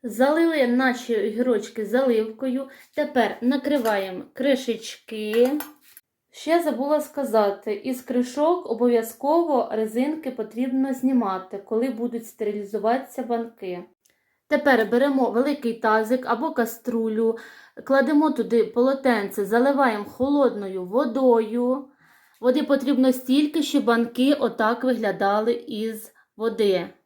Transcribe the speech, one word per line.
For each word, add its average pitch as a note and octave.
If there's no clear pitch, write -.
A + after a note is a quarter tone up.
Залили C#4+
наші A#3+
огірочки A3
заливкою. B3
Тепер C4+
накриваємо A#3
кришечки. A#3
Ще E4+
забула C#4+
сказати, A3
із B3+
кришок C#4+
обов'язково B3
резинки B3
потрібно B3
знімати, A3+
коли A#3
будуть A3+
стерилізуватися G#3+
банки. A3+
Тепер C4
беремо C4
великий B3
тазик A3+
або B3
каструлю, A3+
кладемо D4
туди A3
полотенце, A#3+
заливаємо A#3+
холодною G#3
водою. A#3+
Води B3+
потрібно C4
стільки, D4
щоб C#4+
банки A#3
отак A#3
виглядали G#3+
із A3
води. G3+